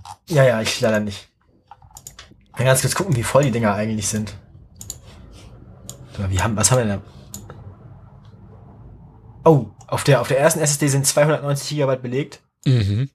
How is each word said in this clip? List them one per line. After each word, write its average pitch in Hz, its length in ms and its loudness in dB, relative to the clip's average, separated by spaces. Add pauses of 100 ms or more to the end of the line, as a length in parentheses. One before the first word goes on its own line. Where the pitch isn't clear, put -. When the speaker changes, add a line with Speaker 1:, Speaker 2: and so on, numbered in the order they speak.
(300)
Speaker 1:
Ja, 139 160 4
ja, 113 180 2
ich - 180 -4
leider 110 200 2
nicht. 104 280 -8 (1160)
Ich - 60 -20
kann 123 140 -2
ganz 135 140 4
kurz - 140 0
gucken, 180 220 0
wie 113 80 0
voll 135 180 4
die 139 80 2
Dinger 110 240 0
eigentlich 107 320 -4
sind. 107 280 -6 (1800)
So, 98 140 -4
wie 95 100 0
haben, 107 160 -2
was 104 140 0
haben 127 80 4
wir 120 60 0
denn 101 180 -4 (2500)
da? 165 60 6
Oh, 117 200 4 (180)
auf - 160 -6
der, 131 160 4
auf 120 80 -6
der 135 100 0
ersten 160 220 2
S 151 120 0
S 143 60 -2
D 151 100 0
sind 139 180 0
zweihundertneunzig 143 640 0
Gigabyte 135 320 -2
belegt. 127 380 -6 (240)
Speaker 2:
Mhm. 117 500 2